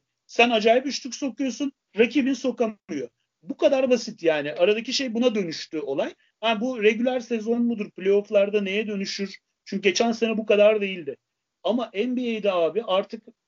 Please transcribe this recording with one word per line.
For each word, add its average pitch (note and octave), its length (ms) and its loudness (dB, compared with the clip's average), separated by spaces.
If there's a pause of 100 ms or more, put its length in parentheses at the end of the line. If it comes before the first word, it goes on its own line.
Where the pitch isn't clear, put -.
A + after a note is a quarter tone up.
(260)
Sen A#3 240 2
acayip A3+ 360 4
üçlük C4 300 -8
sokuyorsun, C4+ 560 -4 (260)
rakibin B3 360 2
sokamıyor. A3 760 -4 (340)
Bu F#3 140 -10
kadar C4+ 320 2
basit A#3 340 -2
yani. D3+ 300 0
Aradaki G#3+ 400 2
şey B3+ 200 -4
buna A#3 220 2
dönüştü D#3+ 440 -4
olay. D3+ 340 -4 (280)
Ha, A3 200 0
bu B3 220 -4
regular A#3 360 2
sezon A#3 420 -2
mudur? A3+ 300 -2
Playoff'larda G3+ 720 0
neye G3+ 260 -2
dönüşür? G3 500 -6 (280)
Çünkü - 180 -8
geçen G#3+ 280 2
sene A3+ 260 -2
bu A3 80 -4
kadar G#3 360 6
değildi. F3+ 360 -6 (460)
Ama A3 300 0
N A#3+ 220 -2
B A#3+ 220 -2
A'de G3 140 0
abi F3 320 0
artık G#3 400 -2 (240)